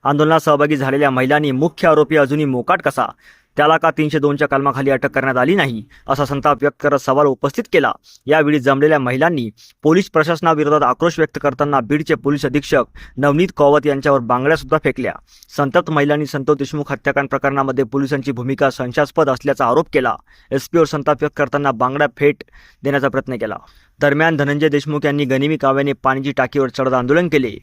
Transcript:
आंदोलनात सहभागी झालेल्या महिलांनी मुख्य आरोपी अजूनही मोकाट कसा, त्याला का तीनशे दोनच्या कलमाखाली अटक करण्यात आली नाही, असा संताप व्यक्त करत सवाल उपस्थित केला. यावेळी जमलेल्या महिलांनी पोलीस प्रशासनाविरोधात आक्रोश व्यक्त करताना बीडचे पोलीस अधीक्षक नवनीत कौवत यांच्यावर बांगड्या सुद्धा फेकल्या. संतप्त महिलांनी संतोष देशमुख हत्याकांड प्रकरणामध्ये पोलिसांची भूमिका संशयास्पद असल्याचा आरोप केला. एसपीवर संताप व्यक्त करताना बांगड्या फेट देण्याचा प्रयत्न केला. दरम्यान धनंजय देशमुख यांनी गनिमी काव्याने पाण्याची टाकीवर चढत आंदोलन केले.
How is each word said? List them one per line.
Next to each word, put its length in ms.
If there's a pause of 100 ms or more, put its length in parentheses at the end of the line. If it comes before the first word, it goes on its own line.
आंदोलनात 360
सहभागी 380
झालेल्या 320
महिलांनी 420
मुख्य 360
आरोपी 300
अजूनही 280
मोकाट 360
कसा, 240 (520)
त्याला 200
का 140
तीनशे 280
दोनच्या 280
कलमाखाली 420
अटक 220
करण्यात 260
आली 180
नाही, 300 (220)
असा 180
संताप 360
व्यक्त 220
करत 140
सवाल 280
उपस्थित 380 (100)
केला. 180 (340)
यावेळी 340
जमलेल्या 400
महिलांनी 500 (340)
पोलीस 280
प्रशासनाविरोधात 680
आक्रोश 360
व्यक्त 240
करताना 380
बीडचे 360
पोलीस 300
अधीक्षक 380 (340)
नवनीत 300 (100)
कौवत 280
यांच्यावर 340
बांगड्या 380
सुद्धा 260
फेकल्या. 300 (440)
संतप्त 340
महिलांनी 340
संतोष 320
देशमुख 340
हत्याकांड 380
प्रकरणामध्ये 540
पोलिसांची 480
भूमिका 380
संशयास्पद 600
असल्याचा 360
आरोप 280
केला. 220 (360)
एसपीवर 340
संताप 360
व्यक्त 160
करताना 340
बांगड्या 360 (100)
फेट 260 (400)
देण्याचा 240
प्रयत्न 280
केला. 220 (440)
दरम्यान 360
धनंजय 320
देशमुख 360
यांनी 200
गनिमी 320
काव्याने 360
पाण्याची 380
टाकीवर 380
चढत 240
आंदोलन 340
केले. 360